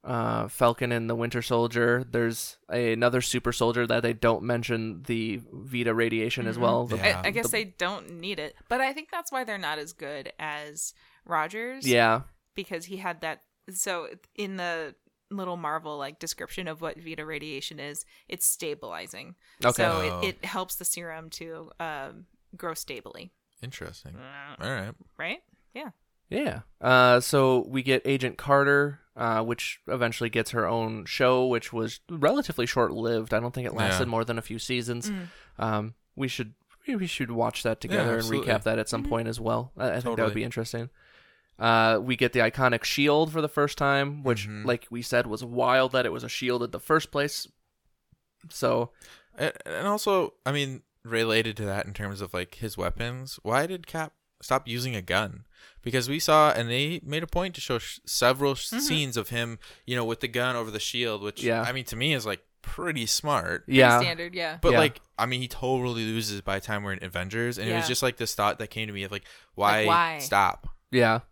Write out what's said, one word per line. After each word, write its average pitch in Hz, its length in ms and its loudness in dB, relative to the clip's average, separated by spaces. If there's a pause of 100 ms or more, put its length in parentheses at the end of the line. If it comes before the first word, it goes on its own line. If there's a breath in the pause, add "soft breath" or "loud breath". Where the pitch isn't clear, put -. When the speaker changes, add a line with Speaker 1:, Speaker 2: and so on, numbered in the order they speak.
Speaker 1:
uh, 113 440 -2
Falcon 120 420 2
and 117 180 0
the 117 60 0
Winter 117 280 -2
Soldier. 117 680 2
There's 117 460 -2 (120)
another 120 520 2
super 123 320 0
soldier 120 340 2
that 117 160 2
they 117 100 2
don't 113 300 2
mention 113 600 -2
the 110 360 -2 (120)
Vita 120 420 -2
radiation 113 540 2
as 113 80 -2
Speaker 2:
Mm-mm. 120 60 -4
Speaker 1:
well. 120 240 4
The 110 100 -2
Speaker 3:
Yeah. 95 280 2
Speaker 2:
I, - 40 0
I - 20 0
guess 233 160 -2
Speaker 1:
the - 60 -2
Speaker 2:
they 226 120 -2
don't 180 540 -6
need 185 220 -8
it, 151 160 -10 (120)
but 247 120 0
I 269 120 0
think 311 200 -12
that's 339 180 -8
why 262 140 -4
they're 208 140 -6
not 151 200 -4
as 151 140 -10
good 143 460 -12
as 151 560 -10 (320 soft breath)
Rogers. 208 600 -2
Speaker 1:
Yeah. 117 360 6 (340)
Speaker 2:
Because 175 300 -8
he 190 100 -10
had 180 240 -6
that. 160 220 -8 (300)
So 180 360 -4 (260)
in 196 220 -6
the 165 380 -6 (360)
little 180 280 -6
Marvel, 156 400 -4
like, 143 200 -8
description - 500 -8
of 160 120 -8
what 165 180 -6
Vita 160 280 -12
radiation 151 520 -10
is, 147 280 -10 (220 soft breath)
it's - 180 -4
stabilizing. 104 880 -6 (280 soft breath)
Speaker 1:
Okay. 123 100 6 (100)
Speaker 2:
So - 320 2
Speaker 3:
Oh. 90 120 -6
Speaker 2:
it, 185 140 -4
it - 60 -10
helps 185 300 -6
the 180 100 -6
serum 160 440 -8
to, 160 400 -14 (100)
um, 156 440 -8 (320)
grow 170 160 -6
stably. - 600 -12 (300)
Speaker 3:
Interesting. - 520 -14
Speaker 2:
Mm. 139 500 -16
Speaker 3:
All 117 100 -4
right. 107 200 -8 (240)
Speaker 2:
Right? 185 200 -6 (360)
Yeah. 277 160 -10 (400)
Speaker 1:
Yeah. 254 300 -4 (200)
Uh, 127 400 8
so 131 480 4
we 131 140 -2
get 131 240 2
Agent 131 320 0
Carter, 143 640 4 (160)
uh, 113 260 2
which - 460 -4
eventually 117 420 0
gets 113 220 0
her 113 140 2
own 113 380 0
show, 127 420 4
which 123 280 0
was 113 260 -4 (100)
relatively 165 560 2
short-lived. 113 680 0
I 110 60 4
don't 120 120 -4
think 127 140 -6
it - 80 -6
lasted 98 300 2
Speaker 3:
Yeah. 120 60 -2
Speaker 1:
more 113 140 0
than 117 140 -4
a 113 40 -6
few 113 160 -8
seasons. 120 520 -4
Speaker 2:
Mm. 185 160 -6 (320 loud breath)
Speaker 1:
Um, 110 360 -2 (220)
we 135 120 -2
should, 113 260 -6 (320)
we, 262 100 -2
we 190 100 -2
should 127 260 -4
watch 117 320 0
that 113 200 0
Speaker 3:
Yeah, 104 60 -6
Speaker 1:
together 110 220 2
and 113 60 2
Speaker 3:
absolutely. 113 340 0
Speaker 1:
recap 107 100 2
that 113 160 2
at 110 100 -2
some 113 140 -2
Speaker 2:
Mm-hmm. - 80 -2
Speaker 1:
point 113 180 0
as 113 120 -6
well. 117 360 0
I, 127 120 0
I - 40 2
think 123 120 -2
that 120 60 0
would 113 80 -2
Speaker 3:
Totally. 110 180 2
Speaker 1:
be 110 80 -2
interesting. 117 440 -4 (720 soft breath)
Uh, 113 420 6
we 127 140 0
get 120 200 4
the 131 40 4
iconic 120 460 4
shield 151 480 4
for 160 80 -2
the 151 80 0
first 147 300 0
time, 143 440 2
which, 120 240 2
Speaker 3:
Mm-hmm. 107 200 -10
Speaker 1:
like 120 240 0
we 120 120 -8
said, 123 240 2
was 110 160 -4
wild 123 500 4
that 127 140 2
it 90 60 -2
was 120 100 -6
a 117 60 -10
shield 123 340 -2
in 110 80 -4
the 127 80 -8
first - 320 2
place. 143 380 -2 (1000)
So, 123 400 0 (460 loud breath)
Speaker 3:
And, - 160 -2 (140)
and 92 200 -4
also, 202 480 0 (120)
I 135 60 0
mean, 139 300 -2 (220)
related 113 540 2
to 110 60 -4
that 98 220 -2
in 98 80 -12
terms 98 260 -8
of, 92 140 -8
like, 90 220 -6
his 110 200 -8
weapons, 117 640 -6
why 127 240 0
did 175 200 -8
Cap 156 260 -6 (280)
stop - 280 0
using 123 280 -4
a 95 60 -4
gun? 98 420 0 (380 soft breath)
Because 120 260 0
we 147 100 -2
saw, 156 340 8
and 117 160 0
they 143 360 0
made 151 180 -4
a 170 40 -6
point 180 280 -2
to 131 60 -12
show 120 180 -2
sh-, - 280 -10
several 135 480 2
sh- - 140 -8
Speaker 2:
Mm-hmm. 226 120 -4
Speaker 3:
scenes 151 360 0
of 107 140 -4
him, 117 280 -4 (280 loud breath)
you 123 100 -2
know, 120 80 0
with 113 160 -4
the 131 80 -4
gun 123 280 0
over 113 140 -4
the 104 100 -6
shield, 113 420 -2
which, 104 200 -8
Speaker 1:
Yeah. 113 200 2
Speaker 3:
I 120 100 -2
mean, 131 140 -6
to 110 100 -8
me 143 180 0
is, 113 120 -4
like, 98 160 -4 (200)
pretty 151 440 -4
smart. 95 580 0
Speaker 2:
Pretty 131 140 4
Speaker 1:
Yeah. 120 220 10
Speaker 2:
standard, 170 340 -2
yeah. 170 260 -4
Speaker 3:
But, 170 120 6
Speaker 1:
Yeah. - 80 8
Speaker 3:
like, 151 200 2 (180)
I 113 80 2
mean, 123 140 -2
he 127 80 -4
totally 123 560 -2
loses 107 360 -2
by 98 180 -4
the 95 80 -8
time 104 160 -4
we're 101 120 -6
in 92 100 -10
Avengers, 95 540 -4
and 110 100 -4
it 113 60 0
was 113 100 0
Speaker 2:
Yeah. 117 40 -2
Speaker 3:
just, 123 140 0
like, 127 140 0
this - 180 -4
thought 104 240 2
that 110 100 -6
came 110 200 -6
to 104 40 -10
me 98 120 -6
of, 98 80 -8
like, 101 120 -8 (320 loud breath)
Speaker 2:
Like, 107 300 4
Speaker 3:
why - 0 -
Speaker 2:
why? 165 320 4
Speaker 3:
stop? 101 500 2 (220)
Speaker 1:
Yeah. 117 300 6 (120)